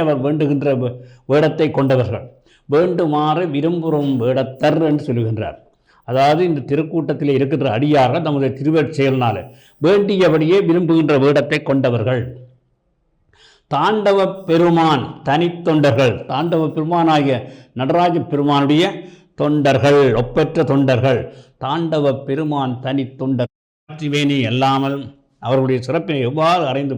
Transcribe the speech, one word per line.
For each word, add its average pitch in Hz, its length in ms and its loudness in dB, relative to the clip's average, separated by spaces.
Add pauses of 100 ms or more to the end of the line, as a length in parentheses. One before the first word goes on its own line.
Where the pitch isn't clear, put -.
அவர் 143 200 0
வேண்டுகின்ற 143 580 0
வே-, 120 120 -6 (320)
வேடத்தை 151 420 2
கொண்டவர்கள், 127 560 0 (440)
வேண்டுமாறு 156 720 0 (140)
விரும்புறும் 156 680 0
வேடத்தர் 131 560 0 (120)
என்று 147 160 0
சொல்லுகின்றார். 110 520 -4 (500)
அதாவது 139 380 2
இந்த 151 240 -2
திருக்கூட்டத்தில் 143 680 -2
இருக்கின்ற 135 360 0
அடியார்கள் 143 560 2
தமது 139 200 0 (120)
திருவருட் 151 380 -2
செயல்னாலே 131 460 0 (380)
வேண்டியபடியே 185 760 2 (120)
விரும்புகின்ற 165 540 2
வேடத்தை 143 360 2
கொண்டவர்கள். 127 640 0 (1500)
தாண்டவ 196 540 0 (220)
பெருமான் 165 560 2 (240)
தனித்தொண்டர்கள், 151 880 2 (160)
தாண்டவ 160 440 -2
பெருமானாகிய 156 600 0 (440)
நடராஜ 170 340 2 (160)
பெருமானுடைய 143 520 2 (580)
தொண்டர்கள், 143 600 4 (200)
ஒப்பற்ற 156 420 0
தொண்டர்கள். 135 580 2 (420)
தாண்டவ 151 500 0 (140)
பெருமான் 139 460 -2 (120)
தனித்தொண்டர். 131 680 -4 (380)
"மாற்றுவேனே 143 500 -2 (120)
அல்லாமல் 135 460 0 (440)
அவர்களுடைய 131 400 0
சிறப்பினை 147 480 -4
எவ்வாறு 160 420 0
அறிந்து 135 260 -4